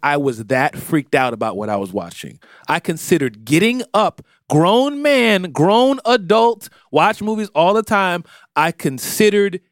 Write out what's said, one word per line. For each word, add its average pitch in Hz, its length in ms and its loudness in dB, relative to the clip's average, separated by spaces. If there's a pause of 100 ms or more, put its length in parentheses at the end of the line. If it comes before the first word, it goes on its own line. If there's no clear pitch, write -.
I 143 140 0
was 123 280 -4
that 131 320 -2
freaked - 380 -4
out 127 180 0
about 107 240 -6
what 107 100 -6
I 104 80 -2
was 98 160 -6
watching. 85 480 -10 (300)
I 160 100 0
considered 143 640 -2
getting 214 380 2 (120)
up, 202 280 0 (280)
grown 247 520 2
man, 226 500 0
grown 226 540 2
adult, 226 640 0 (220)
watch 180 320 2
movies 214 320 -4
all 170 180 4
the 220 100 2
time. 185 400 0 (340)
I 160 140 2
considered 196 880 0 (120)